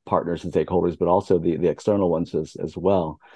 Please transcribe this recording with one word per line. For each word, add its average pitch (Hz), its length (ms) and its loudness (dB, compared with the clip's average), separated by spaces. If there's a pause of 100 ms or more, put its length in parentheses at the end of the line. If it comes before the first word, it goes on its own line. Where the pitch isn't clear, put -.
partners 85 360 -2
and 87 80 -8
stakeholders, 87 460 0
but 87 100 0
also 92 300 4
the, 82 200 0
the 85 100 0
external 95 420 0
ones 82 240 -2
as, 80 220 -4
as 80 200 -8
well. 87 440 0 (160)